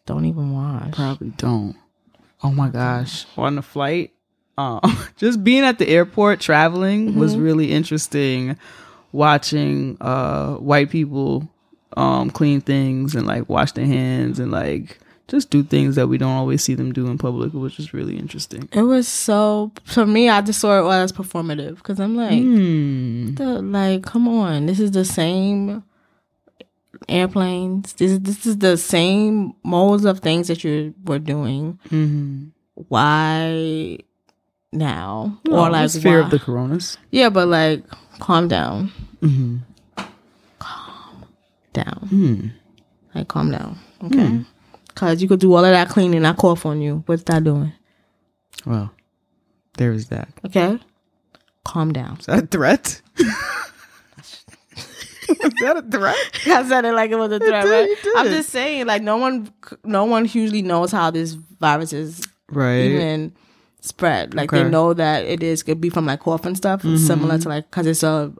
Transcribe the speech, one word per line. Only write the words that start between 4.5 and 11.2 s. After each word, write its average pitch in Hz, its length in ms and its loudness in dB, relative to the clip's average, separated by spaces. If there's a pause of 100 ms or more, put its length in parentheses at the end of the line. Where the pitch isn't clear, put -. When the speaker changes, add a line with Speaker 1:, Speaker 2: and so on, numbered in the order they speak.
Speaker 2:
uh, 127 220 -6 (240)
<laughs> - 120 -20
just 226 260 0
being 254 220 6
at 254 140 2
the 185 100 2
airport, 175 520 4
traveling 185 800 2
was 151 160 4
Speaker 1:
Mm-hmm. 147 80 0
Speaker 2:
really 156 300 2
interesting. 143 840 -2 (520)
Watching, 143 920 0
uh, 139 540 -4
white 143 340 2
people, 143 580 -2 (480)